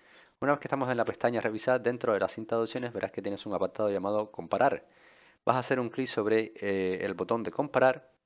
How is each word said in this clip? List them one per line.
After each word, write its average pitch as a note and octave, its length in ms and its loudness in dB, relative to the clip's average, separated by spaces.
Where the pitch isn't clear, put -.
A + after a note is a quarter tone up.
Una C#3 120 2
vez C#3+ 80 0
que - 60 -10
estamos C3+ 240 -2
en B2 80 0
la A2+ 80 2
pestaña A#2+ 340 0
revisar, A#2 400 0
dentro A#2 320 0
de G2 80 2
la F#2+ 80 2
cinta A2+ 280 -6
de A#2 60 2
opciones A#2+ 300 -6
verás G2+ 180 -6
que G2 120 -8
tienes G2+ 240 -6
un G2+ 80 -4
apartado F#2+ 340 0
llamado G2+ 420 0
comparar. A#2 560 0
Vas A#2+ 100 4
a B2+ 60 2
hacer B2+ 180 0
un A#2+ 120 -2
clic C3 180 -4
sobre, A2 480 2
eh, F#2+ 460 0
el G2 120 -2
botón G#2+ 300 0
de - 80 -4
comparar C3 580 2